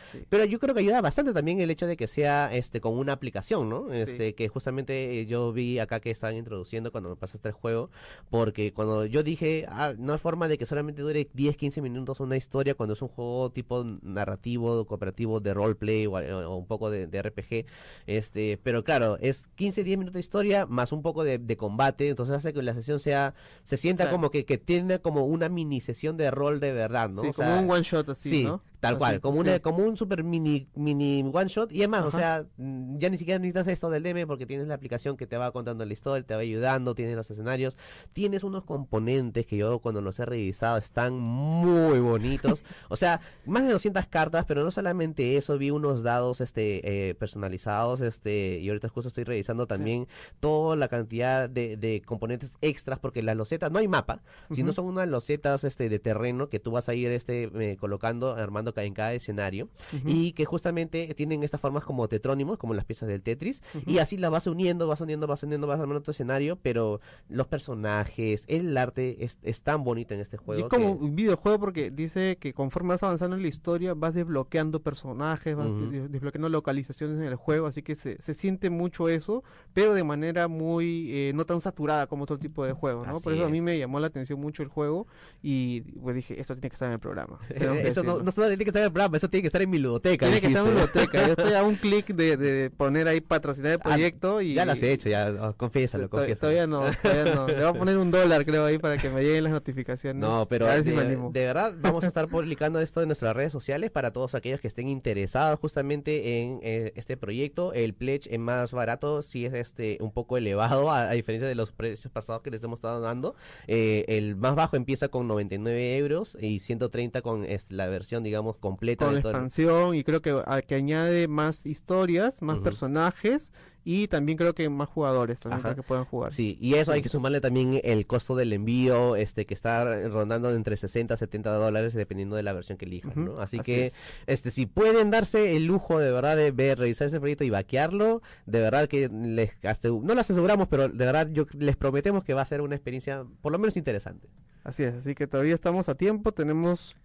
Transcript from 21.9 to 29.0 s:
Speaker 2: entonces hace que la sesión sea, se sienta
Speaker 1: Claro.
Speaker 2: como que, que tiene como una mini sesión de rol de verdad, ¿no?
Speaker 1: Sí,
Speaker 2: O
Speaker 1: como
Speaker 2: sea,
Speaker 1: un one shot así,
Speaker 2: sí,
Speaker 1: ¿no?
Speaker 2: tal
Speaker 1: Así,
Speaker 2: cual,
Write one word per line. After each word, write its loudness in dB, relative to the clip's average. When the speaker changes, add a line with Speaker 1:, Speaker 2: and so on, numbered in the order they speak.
Speaker 2:
entonces -2
hace -4
que -4
la -2
sesión -4
sea, 0
se -4
sienta 0
Speaker 1:
Claro. 2
Speaker 2:
como 0
que, 0
que 0
tiene 2
como 0
una 0
mini -2
sesión -4
de 2
rol 0
de 0
verdad, 0
¿no? -6
Speaker 1:
Sí, 0
Speaker 2:
O -2
Speaker 1:
como 0
Speaker 2:
sea, 4
Speaker 1:
un 2
one 4
shot 0
así, -6
Speaker 2:
sí, 4
Speaker 1:
¿no? -2
Speaker 2:
tal 2
Speaker 1:
Así, 0
Speaker 2:
cual, 2